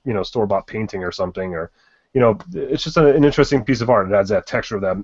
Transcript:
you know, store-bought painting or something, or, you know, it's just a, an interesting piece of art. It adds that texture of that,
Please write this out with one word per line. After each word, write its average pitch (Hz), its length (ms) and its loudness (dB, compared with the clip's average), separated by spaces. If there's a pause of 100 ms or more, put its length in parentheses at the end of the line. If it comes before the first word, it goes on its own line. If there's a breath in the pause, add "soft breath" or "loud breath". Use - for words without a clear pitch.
you 123 80 -4
know, 95 80 -2
store-bought 101 440 -2
painting 107 380 -8
or 90 80 -6
something, 92 420 -6
or, 82 160 -8 (440)
you 131 80 2
know, 113 160 4 (160)
it's 151 280 -4
just 160 140 -4
a, 147 180 6
an 151 100 6
interesting 143 380 2
piece 117 200 -2
of 117 80 0
art. 98 200 2
It 104 40 2
adds 98 160 2
that 98 160 0
texture 113 300 -6
of 95 40 -4
that, 92 240 -2